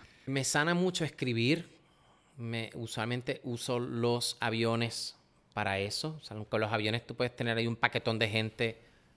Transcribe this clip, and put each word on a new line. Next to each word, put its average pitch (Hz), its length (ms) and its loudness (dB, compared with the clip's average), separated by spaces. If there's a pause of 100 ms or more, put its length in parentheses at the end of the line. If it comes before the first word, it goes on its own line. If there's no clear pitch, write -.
(240)
Me 135 200 -2
sana 156 280 4
mucho 180 320 2
escribir. 127 640 2 (680)
Me, 113 360 -6
usualmente 120 680 -4
uso 120 360 -2
los 120 600 0
aviones 113 760 0 (360)
para 98 280 0
eso. 151 400 -4
O - 40 -18
sea, - 120 -12 (120)
con 113 120 0
los 110 120 0
aviones 110 340 0
tú 120 100 -10
puedes 123 200 0
tener 117 220 0
ahí 117 80 2
un 117 100 0
paquetón 117 440 0
de 110 80 4
gente 110 500 -2 (380)